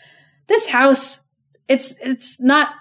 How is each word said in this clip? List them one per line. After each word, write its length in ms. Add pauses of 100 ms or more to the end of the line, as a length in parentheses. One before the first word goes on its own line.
(480)
This 220
house, 520 (460)
it's, 340
it's 380
not 420